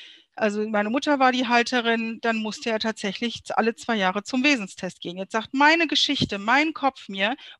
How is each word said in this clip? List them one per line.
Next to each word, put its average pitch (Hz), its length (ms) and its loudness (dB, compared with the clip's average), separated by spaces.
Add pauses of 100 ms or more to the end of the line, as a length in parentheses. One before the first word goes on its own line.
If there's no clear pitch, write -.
(360)
Also 214 320 0
meine 214 220 0
Mutter 285 280 2
war 254 140 6
die 247 160 -2
Halterin, 233 720 2
dann 226 160 0
musste 214 320 -4
er 220 80 0
tatsächlich 220 680 -4
z-, - 140 -2
alle 220 160 2
zwei - 220 -4
Jahre 196 260 0
zum 254 200 -2
Wesenstest 220 580 -2
gehen. 175 180 -10
Jetzt 190 140 -8
sagt 220 200 -4
meine 311 340 4
Geschichte, 277 520 0
mein 269 340 2
Kopf - 360 -4
mir, 202 280 -2 (240)